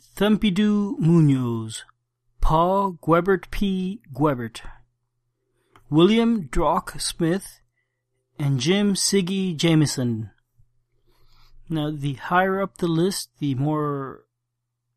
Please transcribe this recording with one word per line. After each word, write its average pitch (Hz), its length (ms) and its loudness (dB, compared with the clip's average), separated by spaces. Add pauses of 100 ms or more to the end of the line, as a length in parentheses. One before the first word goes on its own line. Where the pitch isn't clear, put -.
(160)
Thumpidou 208 840 0
Munoz. 131 840 2 (560)
Paul 185 600 2
Guebert 175 500 2
P. 190 500 -4 (120)
Guebert. 123 480 -2 (1300)
William 208 580 4
Drock - 540 -2
Smith. - 580 -4 (800)
And 139 220 0
Jim 196 320 2
Siggy 190 600 -2
Jameson. 135 800 0 (1400)
Now, 156 240 -4
the 143 220 -6
higher 190 480 -2
up 190 160 -8
the 180 100 -2
list, 170 520 -2
the 143 160 -2
more 143 680 -4 (720)